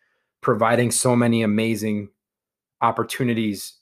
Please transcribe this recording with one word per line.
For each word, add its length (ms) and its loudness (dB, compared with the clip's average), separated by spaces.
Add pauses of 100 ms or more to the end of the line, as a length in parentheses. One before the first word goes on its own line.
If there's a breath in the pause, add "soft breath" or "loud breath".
(400)
providing 500 2
so 240 2
many 280 2
amazing 680 -2 (720)
opportunities 1000 -2